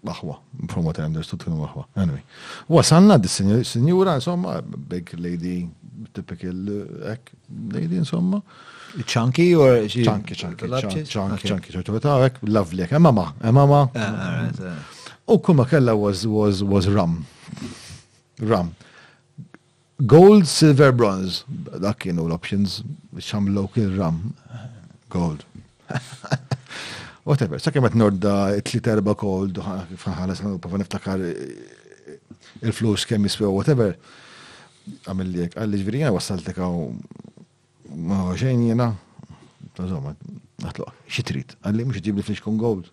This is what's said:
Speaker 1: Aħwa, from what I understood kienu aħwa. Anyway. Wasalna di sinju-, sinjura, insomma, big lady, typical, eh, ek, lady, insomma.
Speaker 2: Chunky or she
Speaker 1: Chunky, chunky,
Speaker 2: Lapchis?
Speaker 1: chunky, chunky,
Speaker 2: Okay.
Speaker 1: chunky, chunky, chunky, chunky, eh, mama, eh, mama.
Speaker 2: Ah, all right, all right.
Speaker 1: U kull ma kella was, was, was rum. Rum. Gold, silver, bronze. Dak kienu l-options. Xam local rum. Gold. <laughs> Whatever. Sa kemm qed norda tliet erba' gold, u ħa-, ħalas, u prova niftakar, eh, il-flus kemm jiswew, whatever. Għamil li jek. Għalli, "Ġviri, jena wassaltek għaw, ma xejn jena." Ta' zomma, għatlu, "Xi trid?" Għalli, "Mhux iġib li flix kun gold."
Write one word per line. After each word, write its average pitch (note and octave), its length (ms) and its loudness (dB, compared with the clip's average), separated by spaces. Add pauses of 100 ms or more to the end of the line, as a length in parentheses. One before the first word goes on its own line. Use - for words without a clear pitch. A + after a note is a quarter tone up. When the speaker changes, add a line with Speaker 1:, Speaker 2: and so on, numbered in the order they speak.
Speaker 1:
Aħwa, E2+ 300 -10 (340)
from F2 160 -2
what D#2+ 140 -4
I D#2 80 -4
understood E2 340 -6
kienu D#2 240 -4
aħwa. - 220 -12 (100)
Anyway. E3 240 0 (480)
Wasalna E3+ 480 8
di F#2 100 4
sinju-, G#2 380 2
sinjura, F3+ 540 2
insomma, F3 420 -4
big - 560 -10
lady, F2 460 -6 (500)
typical, F2+ 400 -10 (160)
eh, G#2 460 -10
ek, - 160 -20 (420)
lady, E3 240 -4
insomma. F3+ 460 -2 (640)
Speaker 2:
Chunky C3 480 2
or B2 340 6
she A#2 140 -2
Speaker 1:
Chunky, G#2+ 320 0
chunky, F2 320 -10
Speaker 2:
Lapchis? B2+ 420 -6
Speaker 1:
chunky, - 0 -
chunky, G2 240 -4
Speaker 2:
Okay. G2 140 -6
Speaker 1:
chunky, F#2+ 240 -4
chunky, F2+ 180 -8
chunky, G#2+ 100 -2 (800)
chunky, F2+ 160 -2
eh, C#3+ 60 2
mama, G#2+ 420 6
eh, A2+ 80 0
mama. C#3+ 460 6
Speaker 2:
Ah, A#2+ 60 -6
all F#2 440 -4
right, - 140 -6
all F#2 80 -10
right. F2 100 -10 (520)
Speaker 1:
U D3 100 6
kull E3 160 4
ma B2 100 6
kella B2 320 4
was, G2+ 300 0
was, G#2 360 2
was G2 240 2
rum. E2+ 380 0 (1120)
Rum. F#2+ 360 0 (1300)
Gold, F3+ 420 10
silver, C#3+ 440 6
bronze. F#2+ 520 0 (360)
Dak G2+ 200 -4
kienu E2+ 280 -4
l-options. F#2 560 -2 (340)
Xam G2 380 -4
local G2+ 420 0
rum. F2 360 -2 (760)
Gold. E2+ 360 -4 (440)
<laughs> - 60 -10 (1300)
Whatever. A2+ 380 -2
Sa - 100 0
kemm C3+ 140 2
qed A2+ 160 2
norda G2+ 320 2 (320)
tliet - 240 -4
erba' G#2+ 240 2
gold, G2 480 -4
u D#2+ 40 -10
ħa-, F#2 200 -8 (320)
ħalas, F#2 320 -6
u F#2+ 140 -6
prova F#2+ 180 -6
niftakar, F#2+ 400 -6
eh, A1+ 960 -12 (500)
il-flus G#2+ 400 0
kemm G#2 240 0
jiswew, G2+ 240 -2
whatever. G#2 400 2 (1120)
Għamil F#2 240 -6
li F2 140 -4
jek. F2 180 -6
Għalli, G#2 220 -4
"Ġviri, G#2+ 180 -4
jena C#3 140 0
wassaltek F2 420 -6
għaw, F2+ 220 -4 (1300)
ma G2 140 0 (100)
xejn B2 380 0
jena." A#2+ 160 0 (880)
Ta' F2+ 120 -10
zomma, D2 280 -8 (480)
għatlu, - 240 -12 (200)
"Xi - 160 -6
trid?" - 300 -8 (100)
Għalli, A2 220 -2
"Mhux A2 160 -4
iġib G2+ 160 -2
li G2+ 80 -4
flix G#2 160 -6
kun A2 160 -4
gold." G#2+ 360 -2